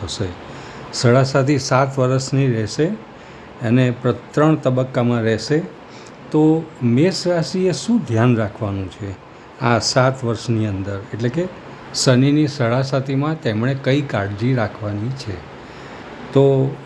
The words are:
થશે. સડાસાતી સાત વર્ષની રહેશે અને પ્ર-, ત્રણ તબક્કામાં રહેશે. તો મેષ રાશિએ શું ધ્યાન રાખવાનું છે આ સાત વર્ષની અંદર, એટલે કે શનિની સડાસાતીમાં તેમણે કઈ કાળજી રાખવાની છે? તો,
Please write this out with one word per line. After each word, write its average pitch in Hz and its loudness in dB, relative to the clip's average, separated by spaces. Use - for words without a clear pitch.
થશે. 95 -4
સડાસાતી 135 4
સાત 135 0
વર્ષની 131 2
રહેશે 113 0
અને 123 4
પ્ર-, 123 2
ત્રણ 151 2
તબક્કામાં 127 0
રહેશે. 113 0
તો 156 4
મેષ 143 2
રાશિએ 175 0
શું 226 0
ધ્યાન 117 4
રાખવાનું 98 -4
છે 98 -10
આ 120 4
સાત 131 2
વર્ષની 113 -2
અંદર, 98 -6
એટલે 113 -4
કે 170 -2
શનિની 143 4
સડાસાતીમાં 135 -2
તેમણે 120 0
કઈ 139 2
કાળજી 110 -2
રાખવાની 104 -4
છે? 117 -8
તો, 135 4